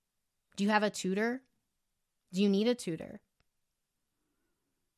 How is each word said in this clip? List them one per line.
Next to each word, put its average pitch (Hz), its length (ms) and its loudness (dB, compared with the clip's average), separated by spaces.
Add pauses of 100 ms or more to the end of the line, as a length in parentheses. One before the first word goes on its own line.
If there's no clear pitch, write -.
(560)
Do 196 80 -2
you 202 80 2
have 214 120 4
a 208 60 2
tutor? 214 520 -2 (920)
Do 185 80 0
you 208 80 4
need 202 180 2
a 247 80 2
tutor? - 460 -8 (1800)